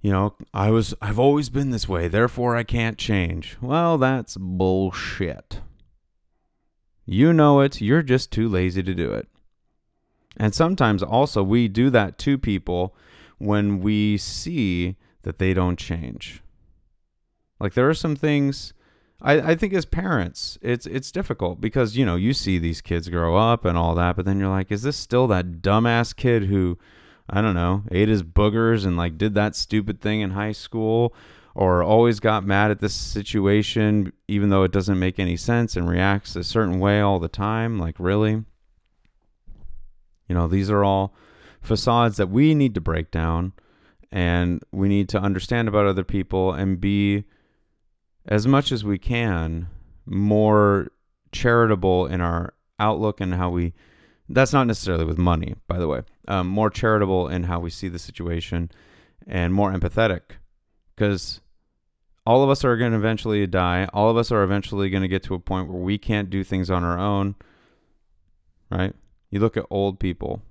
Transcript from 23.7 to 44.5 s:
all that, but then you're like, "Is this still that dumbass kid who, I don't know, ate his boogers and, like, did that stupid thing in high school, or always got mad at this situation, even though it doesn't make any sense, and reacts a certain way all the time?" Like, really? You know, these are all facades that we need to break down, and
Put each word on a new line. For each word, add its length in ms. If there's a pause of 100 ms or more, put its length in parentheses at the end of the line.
all 200
that, 200
but 100
then 140
you're 100 (100)
like, 120
"Is 120
this 140
still 320
that 340
dumbass 520
kid 280
who, 340 (500)
I 140
don't 140
know, 340
ate 200
his 120
boogers 640
and, 120
like, 200
did 160
that 220
stupid 440
thing 220
in 100
high 200
school, 640 (400)
or 260
always 380
got 260
mad 240
at 120
this 120
situation, 1160 (160)
even 220
though 140
it 80
doesn't 280
make 180
any 200
sense, 380
and 140
reacts 460
a 80
certain 360
way 220
all 180
the 80 (220)
time?" 300
Like, 180
really? 460 (1800)
You 80
know, 120
these 220
are 140
all 320 (460)
facades 560
that 120
we 240
need 220
to 60
break 280
down, 440 (580)
and 500 (100)